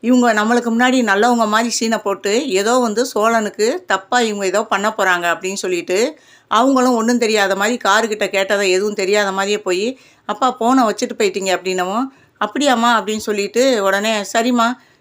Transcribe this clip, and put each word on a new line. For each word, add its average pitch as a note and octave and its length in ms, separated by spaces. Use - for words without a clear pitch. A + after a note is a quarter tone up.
இவங்க A#3+ 320
நம்மளுக்கு A#3 340
முன்னாடி B3 360
நல்லவங்க A3 440
மாதிரி A3 320
சீனை A3+ 180
போட்டு G#3 520
ஏதோ G3+ 280
வந்து A#3+ 380
சோழனுக்கு A3+ 720
தப்பா G#3 320
இவங்க G#3 260
ஏதோ F#3+ 180
பண்ண G#3+ 340
போறாங்க F#3 260
அப்படின்னு E3+ 300
சொல்லிட்டு, F#3 680
அவங்களும் B3+ 480
ஒண்ணும் A3+ 220
தெரியாத G#3+ 380
மாதிரி G#3+ 280
காருக்கிட்ட G#3 440
கேட்டதை G3 440
எதுவும் G3+ 220
தெரியாத G3+ 380
மாதிரியே G3 260
போய், G3+ 420
"அப்பா, C4 260
போனை B3+ 320
வச்சுட்டு A3+ 340
போயிட்டீங்க" F#3+ 380
அப்படின்னவும், F#3 480
"அப்படியாம்மா?" A#3+ 560
அப்படின்னு G#3+ 220
சொல்லிட்டு G#3+ 680
உடனே, G3+ 380
"சரிம்மா, A#3 400